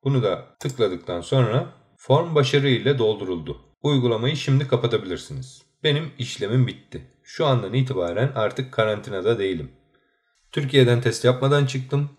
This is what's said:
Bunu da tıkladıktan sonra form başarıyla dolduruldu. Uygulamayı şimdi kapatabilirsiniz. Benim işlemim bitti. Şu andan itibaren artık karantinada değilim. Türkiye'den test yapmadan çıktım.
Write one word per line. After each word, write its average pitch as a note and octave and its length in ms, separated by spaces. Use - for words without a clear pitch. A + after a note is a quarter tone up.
Bunu C3+ 200
da F2+ 220
tıkladıktan F2+ 640
sonra B2+ 520
form D#3+ 380
başarıyla C3+ 640
dolduruldu. G2 640
Uygulamayı B2 540
şimdi C#3 320
kapatabilirsiniz. G2+ 920
Benim D3 340
işlemim A#2 500
bitti. - 340
Şu - 220
andan A#2 280
itibaren A#2 640
artık A#2 360
karantinada G#2+ 680
değilim. F#2+ 320
Türkiye'den B2+ 500
test A#2 240
yapmadan C3+ 400
çıktım. C#3 540